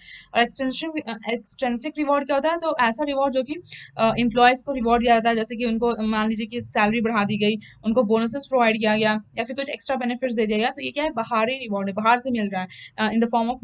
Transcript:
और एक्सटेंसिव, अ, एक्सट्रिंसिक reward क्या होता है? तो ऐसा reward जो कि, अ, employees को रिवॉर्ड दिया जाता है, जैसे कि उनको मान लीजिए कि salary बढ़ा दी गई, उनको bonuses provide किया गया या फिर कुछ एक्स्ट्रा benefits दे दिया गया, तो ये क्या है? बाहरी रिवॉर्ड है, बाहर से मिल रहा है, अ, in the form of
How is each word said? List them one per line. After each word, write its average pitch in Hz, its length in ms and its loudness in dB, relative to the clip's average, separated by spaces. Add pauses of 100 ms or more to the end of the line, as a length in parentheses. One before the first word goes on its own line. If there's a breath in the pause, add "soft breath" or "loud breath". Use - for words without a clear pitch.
(360 loud breath)
और 226 60 4
एक्सटेंसिव, 262 520 -2 (140)
अ, 226 100 -8 (120)
एक्सट्रिंसिक 240 680 -4
reward 285 280 2
क्या 285 100 0
होता 277 140 2
है? 339 80 0
तो 311 220 -2
ऐसा 233 240 0
reward 277 300 0
जो 262 100 0
कि, 294 120 -6 (420 loud breath)
अ, 220 220 4
employees 240 440 4
को 285 80 -6
रिवॉर्ड 240 320 2
दिया 240 100 6
जाता 226 160 4
है, 233 60 2
जैसे 220 200 -4
कि 240 100 -2
उनको 226 380 0
मान 220 260 0
लीजिए 226 160 -2
कि 233 160 -8
salary 220 400 2
बढ़ा 220 220 0
दी 208 140 -2
गई, 208 180 2 (280 loud breath)
उनको 226 200 2
bonuses 226 460 0
provide 233 300 4
किया 214 180 2
गया 214 240 2 (160)
या 233 60 -2
फिर 240 120 -8
कुछ 277 140 -6
एक्स्ट्रा - 260 -4
benefits 240 400 -2
दे 220 120 2
दिया 214 100 2
गया, 233 120 2
तो 277 120 -12
ये 254 100 -6
क्या 285 120 -2
है? 311 80 -2
बाहरी 226 420 0
रिवॉर्ड 202 360 -4
है, 190 40 -6
बाहर 220 240 4
से 254 140 -4
मिल 208 180 -2
रहा 185 120 -4
है, 185 60 -6 (300 loud breath)
अ, 214 120 2
in 226 140 2
the 233 40 2
form 233 220 0
of 254 140 -4